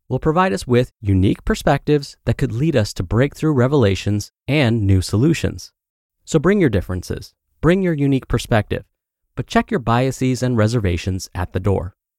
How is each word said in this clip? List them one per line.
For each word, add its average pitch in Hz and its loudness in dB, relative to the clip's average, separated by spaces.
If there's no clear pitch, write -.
will 127 -4
provide 180 2
us 190 -6
with 123 0
unique 98 2
perspectives 147 -2
that 117 0
could 120 -4
lead 143 -2
us 107 0
to - -4
breakthrough 139 0
revelations 113 0
and 120 2
new 95 4
solutions. 104 -2
So - 0
bring 190 2
your 151 4
differences, - -6
bring 180 2
your 175 0
unique 139 0
perspective, - -2
but - -10
check 226 0
your 202 -2
biases 127 0
and 127 0
reservations 98 0
at 90 -6
the 92 -4
door. 92 -2